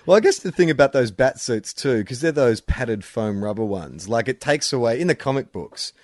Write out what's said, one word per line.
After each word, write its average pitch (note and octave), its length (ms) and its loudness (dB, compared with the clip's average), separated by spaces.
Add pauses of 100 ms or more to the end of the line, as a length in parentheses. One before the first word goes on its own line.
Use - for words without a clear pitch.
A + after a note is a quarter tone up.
Well, F3 100 6
I A3 60 8
guess F#4+ 180 2
the F#3 140 -6
thing E3+ 160 4
about C#3 240 4
those B2 180 2
bat C3 280 0
suits A2 340 -4
too, A#2+ 320 0
'cause B2 160 -10
they're E3 100 0
those B2+ 300 2
padded A2+ 420 -2
foam G#2 400 -4
rubber G#2 220 -4
ones. E2+ 420 -8
Like, A2+ 220 -2
it B2+ 100 -4
takes D3 320 -2
away, A#2+ 300 0
in F3+ 60 -2
the D#3 80 2
comic C3+ 360 -4
books, - 400 -12 (120)